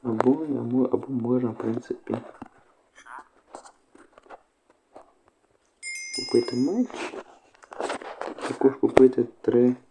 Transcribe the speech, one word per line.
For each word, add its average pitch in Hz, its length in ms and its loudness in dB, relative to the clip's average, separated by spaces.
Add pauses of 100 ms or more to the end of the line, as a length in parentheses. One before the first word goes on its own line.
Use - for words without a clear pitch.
Або, 117 240 2 (300)
або, 123 240 0
або 123 240 -2
можна, 123 420 0
в 113 40 -6
принципі, 113 640 -6 (4000)
купити 120 400 0
меч. 185 580 -2 (1300)
Також - 320 2
купити 127 440 6 (160)
три 123 360 4 (140)